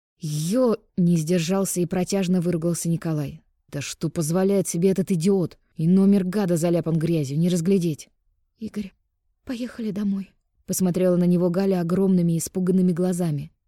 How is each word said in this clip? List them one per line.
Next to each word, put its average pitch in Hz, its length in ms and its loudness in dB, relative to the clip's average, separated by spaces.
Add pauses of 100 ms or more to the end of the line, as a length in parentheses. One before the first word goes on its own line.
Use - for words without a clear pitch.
(180)
«Ё!» 175 580 0 (200)
не 175 200 4
сдержался 180 640 -2
и 175 60 0
протяжно 180 540 -2
выругался 170 480 -2
Николай. 156 540 -4 (260)
«Да 147 120 -8
что - 280 -8
позволяет 185 600 0
себе 190 220 0
этот 190 200 -2
идиот? 185 480 0 (180)
И 160 120 0
номер 196 360 4
гада 185 320 0
заляпан 165 420 0
грязью, 151 400 0
не 170 100 2
разглядеть!» 175 600 0 (500)
«Игорь, 208 340 -10 (520)
поехали 233 460 -8
домой», 196 420 -4 (340)
посмотрела 185 500 2
на 180 80 2
него 175 260 4
Галя 190 300 0
огромными 175 580 2
испуганными 185 540 0
глазами. 170 600 -2 (140)